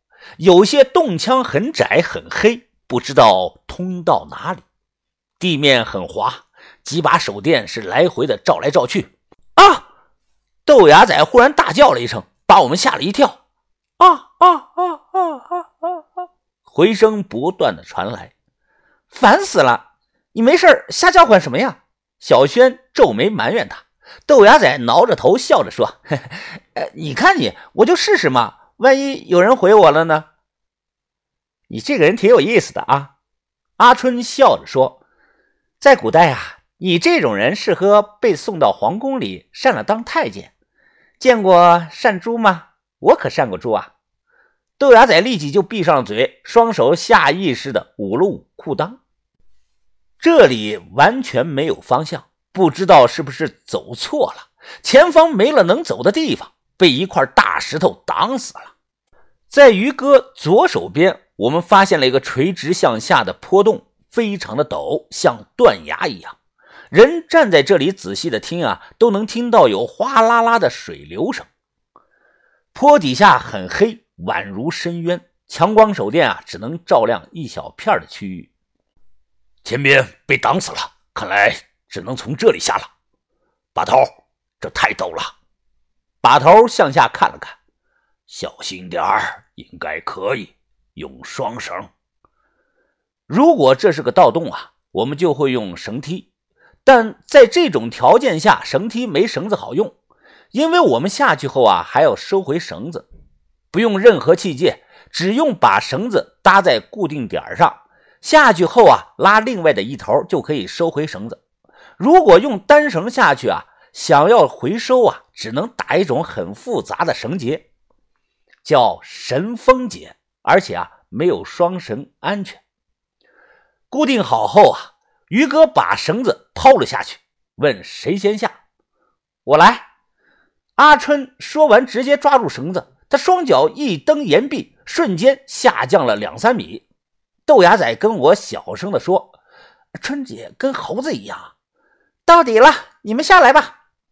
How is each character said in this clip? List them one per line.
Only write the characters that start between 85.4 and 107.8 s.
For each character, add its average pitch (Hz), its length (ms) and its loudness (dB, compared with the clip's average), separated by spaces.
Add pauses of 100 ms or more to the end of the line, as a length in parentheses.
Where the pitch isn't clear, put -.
把 127 200 2
头 196 280 6
向 165 240 -2
下 127 160 2
看 - 220 -2
了 - 100 -12
看， - 140 -20 (720)
小 - 360 -16
心 92 280 -16
点 82 120 -8
儿， 98 440 -6 (100)
应 - 240 -20
该 78 220 -12
可 101 340 -8
以， 98 200 -16 (380)
用 67 300 -20
双 117 360 -12
绳。 95 300 -14 (1400)
如 262 300 2
果 135 180 4
这 185 180 2
是 143 120 -8
个 160 80 -4
盗 160 180 4
洞 165 220 -4
啊， - 220 -18 (180)
我 - 140 -4
们 143 120 -8
就 160 160 -2
会 139 180 -4
用 104 240 -8
绳 110 260 -14
梯， 160 320 -14 (500)
但 233 420 0
在 - 220 6
这 349 220 -2
种 117 200 -6
条 151 300 2
件 226 200 -4
下， 160 240 0
绳 190 260 -6
梯 233 180 -8
没 180 180 -2
绳 190 240 -8
子 202 60 -4
好 - 180 -12
用， 196 220 -4 (560)
因 294 180 -2
为 349 100 0
我 175 200 0
们 170 100 -6
下 226 260 -2
去 139 120 -8
后 127 160 -2
啊， 95 180 2
还 131 200 -2
要 139 140 2
收 190 280 -6
回 156 160 -8
绳 120 320 -14
子， - 180 -18 (640)
不 170 80 -4
用 220 180 -2
任 196 220 4
何 160 160 0
器 170 200 -6
械， 143 240 -2 (300)
只 185 240 -4
用 269 220 -2
把 104 240 2
绳 185 300 -8
子 - 340 -6
搭 190 180 4
在 143 180 0
固 - 280 -8
定 139 200 -10
点 80 140 -8
儿 - 140 -16
上， - 280 -2 (360)